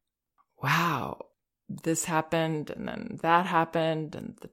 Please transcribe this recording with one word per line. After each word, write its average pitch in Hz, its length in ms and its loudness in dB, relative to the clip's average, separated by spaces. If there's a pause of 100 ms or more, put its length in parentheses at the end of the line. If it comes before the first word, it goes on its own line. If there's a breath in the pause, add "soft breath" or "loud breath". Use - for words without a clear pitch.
(640)
"Wow, 156 640 0 (420)
this 165 360 -2
happened, 160 680 0
and - 180 -8
then - 320 -8
that 170 260 4
happened, 160 680 0
and - 260 -10
the - 120 -16